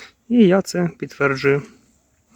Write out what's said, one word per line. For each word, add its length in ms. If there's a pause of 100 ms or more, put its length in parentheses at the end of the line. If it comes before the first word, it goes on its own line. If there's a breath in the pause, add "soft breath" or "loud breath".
(280 loud breath)
І 180
я 160
це 360
підтверджую. 640 (720 soft breath)